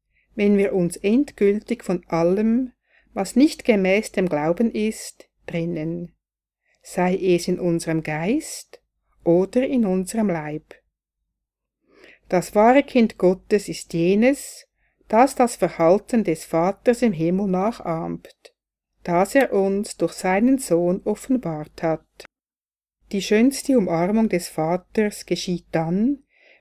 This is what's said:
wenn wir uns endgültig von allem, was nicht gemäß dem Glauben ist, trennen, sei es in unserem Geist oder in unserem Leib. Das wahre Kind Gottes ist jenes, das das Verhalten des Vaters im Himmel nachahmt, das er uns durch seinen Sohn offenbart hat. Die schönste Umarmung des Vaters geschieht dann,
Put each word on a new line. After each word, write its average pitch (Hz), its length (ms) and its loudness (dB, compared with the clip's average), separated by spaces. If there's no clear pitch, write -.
wenn 208 220 4
wir 196 160 2
uns 175 240 -2
endgültig 214 840 0
von 180 240 -4
allem, 214 680 0
was 196 220 -4
nicht 285 280 2
gemäß 196 480 2
dem 190 160 0
Glauben 175 440 0
ist, - 580 -6
trennen, 170 680 -6
sei 180 340 -2
es 175 320 0
in 180 120 -2
unserem 165 420 -2
Geist 165 800 -6
oder 190 420 2
in 262 200 0
unserem 190 420 -2
Leib. 156 480 -6
Das - 280 -2
wahre 240 280 6
Kind 233 340 0
Gottes - 520 0
ist - 240 -12
jenes, 202 760 0
das 247 280 4
das 240 200 0
Verhalten 185 680 2
des 165 200 -4
Vaters 196 600 0
im 226 100 2
Himmel 180 340 -2
nachahmt, 175 1080 -6
das 180 320 0
er 269 180 2
uns 196 440 -2
durch 165 160 -2
seinen 214 440 0
Sohn 175 460 0
offenbart 208 800 -6
hat. - 420 -6
Die 196 100 -4
schönste 247 560 2
Umarmung 185 500 0
des 175 200 -2
Vaters 180 800 -4
geschieht 180 440 -4
dann, 190 520 -2